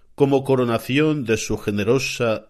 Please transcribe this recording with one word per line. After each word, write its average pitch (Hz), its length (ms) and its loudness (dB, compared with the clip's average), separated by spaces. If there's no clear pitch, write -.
como 139 280 2
coronación 135 840 0
de 110 100 2
su 107 220 -4
generosa 107 920 -2